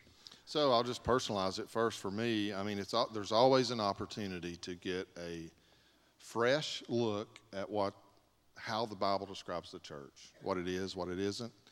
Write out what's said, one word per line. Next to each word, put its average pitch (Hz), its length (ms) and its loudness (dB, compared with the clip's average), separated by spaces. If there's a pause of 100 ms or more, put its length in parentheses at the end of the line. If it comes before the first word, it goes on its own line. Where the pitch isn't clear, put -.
(440)
So 147 280 4
I'll 120 120 6
just 123 180 -4
personalize 104 560 2
it 107 100 -6
first 113 300 0
for 98 120 -6
me. 107 420 0
I 98 100 -4
mean, 104 160 -2
it's 98 160 -4
al-, 117 180 2
there's 104 200 -4
always 127 380 8
an 120 100 -2
opportunity 95 760 -2
to 90 180 -10
get 92 340 -4 (100)
a 85 320 -8 (680)
fresh 127 680 0
look 113 520 -2 (120)
at 98 160 -6
what, 101 260 0 (640)
how 113 280 -4
the 107 100 -6
Bible 98 300 0
describes 92 480 -8
the 92 60 -12
church, - 540 -16 (100)
what 98 160 0
it 90 100 -2
is, 92 260 -2
what 90 140 -4
it 90 100 -4
isn't, 101 340 -4 (200)